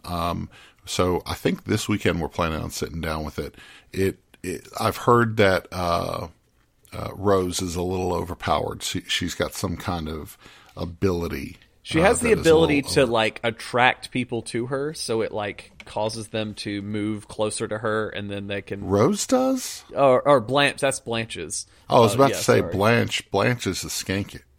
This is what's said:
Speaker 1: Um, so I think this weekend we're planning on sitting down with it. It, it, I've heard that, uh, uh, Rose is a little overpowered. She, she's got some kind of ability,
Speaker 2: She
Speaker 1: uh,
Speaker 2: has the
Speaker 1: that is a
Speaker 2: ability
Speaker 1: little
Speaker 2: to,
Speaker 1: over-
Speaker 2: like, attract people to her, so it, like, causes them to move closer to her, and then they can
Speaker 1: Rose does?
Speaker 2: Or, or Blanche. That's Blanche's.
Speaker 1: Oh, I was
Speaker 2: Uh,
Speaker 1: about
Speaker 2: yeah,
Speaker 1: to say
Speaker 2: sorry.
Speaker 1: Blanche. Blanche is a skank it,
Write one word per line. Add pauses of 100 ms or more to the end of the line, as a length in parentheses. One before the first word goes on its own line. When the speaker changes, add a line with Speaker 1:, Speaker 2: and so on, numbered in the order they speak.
Speaker 1:
Um, (340)
so
I
think
this
weekend
we're
planning
on
sitting
down
with
it. (380)
It, (240)
it, (100)
I've
heard
that,
uh, (640)
uh,
Rose
is
a
little
overpowered.
She,
she's
got
some
kind
of (380)
ability, (260)
Speaker 2:
She
Speaker 1:
uh,
Speaker 2:
has
the
Speaker 1:
that
is
a
Speaker 2:
ability
Speaker 1:
little
Speaker 2:
to,
Speaker 1:
over-
Speaker 2:
like,
attract
people
to
her,
so
it,
like, (120)
causes
them
to
move
closer
to
her,
and
then
they
can
Speaker 1:
Rose
does? (100)
Speaker 2:
Or,
or
Blanche.
That's
Blanche's. (240)
Speaker 1:
Oh,
I
was
Speaker 2:
Uh,
Speaker 1:
about
Speaker 2:
yeah,
Speaker 1:
to
say
Speaker 2:
sorry.
Speaker 1:
Blanche.
Blanche
is
a
skank
it, (160)